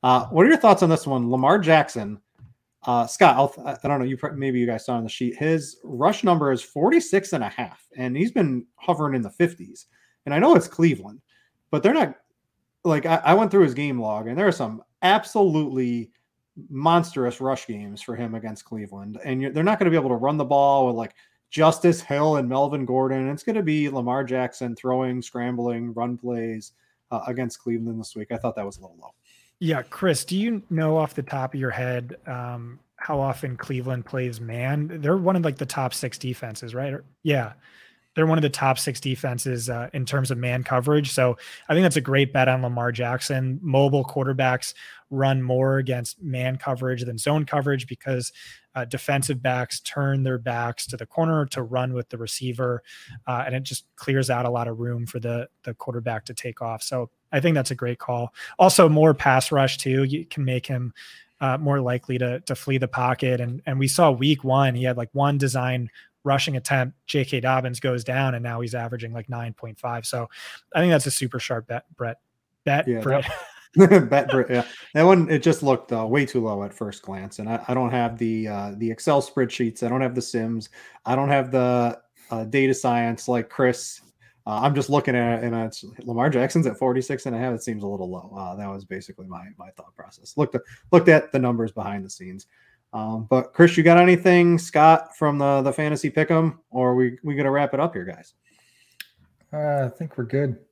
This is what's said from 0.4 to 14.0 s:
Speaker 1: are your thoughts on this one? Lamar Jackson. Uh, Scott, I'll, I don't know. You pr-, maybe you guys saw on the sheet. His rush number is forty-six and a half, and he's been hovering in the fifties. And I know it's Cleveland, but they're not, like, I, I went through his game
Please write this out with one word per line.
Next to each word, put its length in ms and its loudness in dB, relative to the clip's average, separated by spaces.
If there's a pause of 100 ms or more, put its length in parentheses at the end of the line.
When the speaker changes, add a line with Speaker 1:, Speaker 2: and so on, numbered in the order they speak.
Speaker 1:
are 40 8
your 100 6
thoughts 240 6
on 60 4
this 180 2
one? 240 0
Lamar 300 4
Jackson. 600 2 (640)
Uh, 240 2
Scott, 300 6
I'll, 180 2 (100)
I 220 -8
don't 140 0
know. 40 -2
You 120 -4
pr-, 160 -8
maybe 260 -2
you 80 2
guys 180 -4
saw 100 -4
on 100 -4
the 40 -8
sheet. 280 -6
His 480 -2
rush 400 0
number 260 4
is 100 0
forty-six 760 0
and 100 -2
a 40 -4
half, 380 -10 (100)
and 200 -6
he's 160 0
been 420 -2
hovering 400 -2
in 80 -2
the 80 -8
fifties. 560 -4 (400)
And 80 -4
I 60 4
know 160 8
it's 100 4
Cleveland, 540 0 (500)
but 140 -2
they're 100 6
not, 220 2 (680)
like, 240 0
I, 180 2
I 100 6
went 180 4
through 100 6
his 120 4
game 260 -4